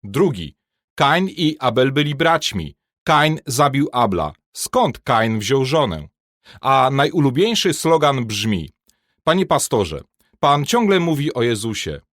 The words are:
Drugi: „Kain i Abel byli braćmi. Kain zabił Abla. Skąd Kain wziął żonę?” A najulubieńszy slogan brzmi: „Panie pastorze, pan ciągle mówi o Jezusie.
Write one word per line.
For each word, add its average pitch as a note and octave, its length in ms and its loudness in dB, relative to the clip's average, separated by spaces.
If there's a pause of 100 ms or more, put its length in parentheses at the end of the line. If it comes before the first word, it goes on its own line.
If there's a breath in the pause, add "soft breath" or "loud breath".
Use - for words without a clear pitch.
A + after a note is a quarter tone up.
Drugi: G2+ 500 -2 (400)
„Kain D#3+ 340 2
i D#3 320 -2
Abel B2+ 320 2
byli D3 220 0
braćmi. D3 640 -2 (280)
Kain D#3 420 2
zabił C#3 460 0
Abla. F#2 400 0 (200)
Skąd - 460 -2
Kain A2+ 400 0
wziął C3 260 0
żonę?” B2 440 -2 (520 loud breath)
A C3 320 2
najulubieńszy D#3 800 0
slogan D3 520 0
brzmi: G#2 460 -4 (540)
„Panie F3+ 220 2
pastorze, G2 560 -2 (380)
pan C#3+ 240 2
ciągle G3+ 360 2
mówi D3+ 340 -2
o B2 80 -2
Jezusie. G#2+ 580 -4 (140)